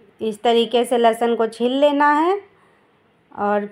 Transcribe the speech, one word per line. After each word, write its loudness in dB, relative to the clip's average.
इस -6
तरीके 2
से -2
लहसुन 2
को -2
छील -4
लेना 2
है। 0
और -2